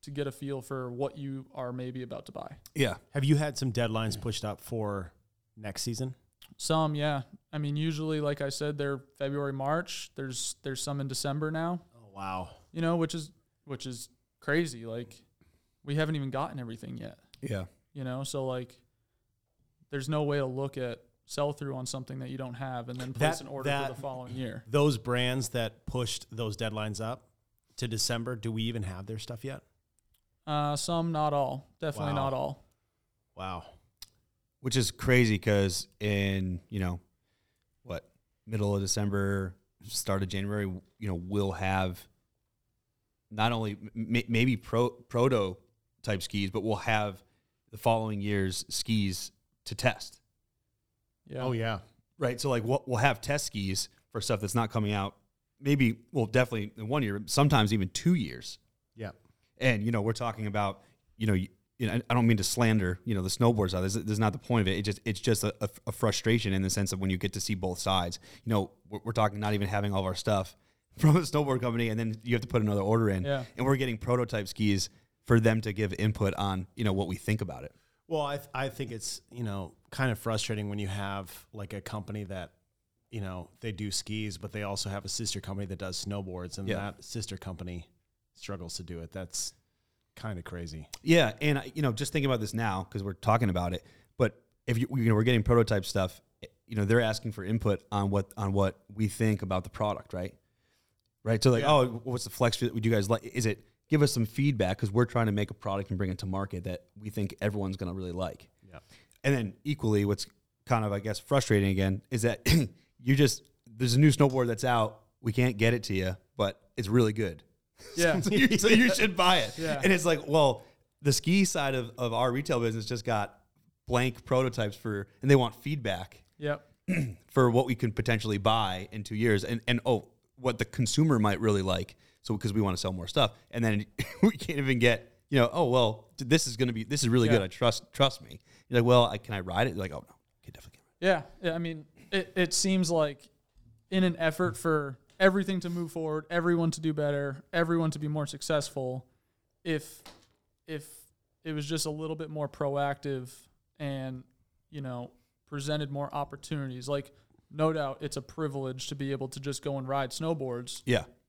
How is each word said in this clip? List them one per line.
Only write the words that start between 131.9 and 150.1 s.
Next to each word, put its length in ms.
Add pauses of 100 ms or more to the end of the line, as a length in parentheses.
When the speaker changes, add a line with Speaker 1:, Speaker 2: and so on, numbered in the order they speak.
Speaker 2:
So, 160
'cause 160
we 80
wanna 160
sell 160
more 140
stuff. 260 (180)
And 120
then 220 (180)
<laughs> 200
we 80
can't 280
even 200
get, 320 (180)
you 80
know, 160
"Oh, 160
well, 480
th-, 120
this 180
is 100
gonna 160
be, 120
this 180
is 60
really 180
Speaker 1:
Yeah. 80
Speaker 2:
good. 80
I 40
trust, 360 (100)
trust 280
me." 200 (260)
You're 140
like, 60
"Well, 180
I, 120
can 160
I 80
ride 260
it?" 40
You're 80
like, 140
"Oh, 140
no, 80 (280)
okay, 80
definitely 280
can't." 80 (140)
Speaker 1:
Yeah. 200 (280)
Yeah. 60
I 40
mean, 260 (260)
it, 240
it 180
seems 380
like 300 (720)
in 120
an 140
effort 400
for 400 (200)
everything 440
to 80
move 240
forward, 360
everyone 420
to 100
do 120
better, 480 (120)
everyone 380
to 80
be 100
more 180
successful, 800 (580)
if, 400 (640)